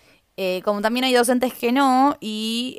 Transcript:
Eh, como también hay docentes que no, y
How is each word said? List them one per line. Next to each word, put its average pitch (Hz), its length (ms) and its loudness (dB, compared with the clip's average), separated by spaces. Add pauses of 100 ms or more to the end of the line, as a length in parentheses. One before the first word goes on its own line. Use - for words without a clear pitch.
(380)
Eh, 185 280 -2
como 208 160 -2
también 240 220 -2
hay 254 100 2
docentes 247 400 2
que 240 180 -2
no, 269 480 2
y 220 580 -6